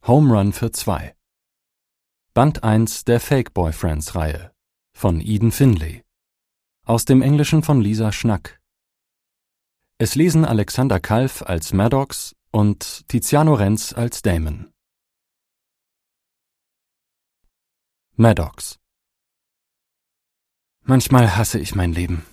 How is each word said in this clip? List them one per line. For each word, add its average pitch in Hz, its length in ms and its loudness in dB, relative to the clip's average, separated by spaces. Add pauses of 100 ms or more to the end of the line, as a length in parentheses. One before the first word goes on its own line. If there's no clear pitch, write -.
Home 135 280 4
Run 101 200 2
für 113 180 -6
Zwei. - 440 -6 (1160)
Band 139 300 2
eins 110 400 0
der 117 160 2
Fake - 340 -2
Boyfriends 80 640 -4
Reihe 78 380 -6 (400)
von 87 280 -2
Eden 107 300 2
Finley. 82 520 0 (840)
Aus 113 200 0
dem 131 160 4
Englischen 147 400 2
von 143 200 2
Lisa 107 300 0
Schnack. - 480 -4 (1400)
Es - 160 -2
lesen 160 280 4
Alexander 113 560 0
Kalf 123 440 -2
als 85 280 -6
Maddox 120 640 -2 (140)
und - 600 -2
Tiziano 147 440 2
Renz 104 400 0
als 117 300 -6
Damon. 80 480 -4 (3500)
Maddox. - 640 0 (2000)
Manchmal 123 540 4
hasse 107 240 -2
ich - 160 -8
mein 87 180 -2
Leben. 85 400 -6